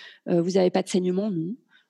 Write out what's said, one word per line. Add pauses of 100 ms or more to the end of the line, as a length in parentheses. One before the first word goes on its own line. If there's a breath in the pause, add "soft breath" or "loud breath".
(300 loud breath)
euh,
vous
avez
pas
de
saignement »,
non. « (380 soft breath)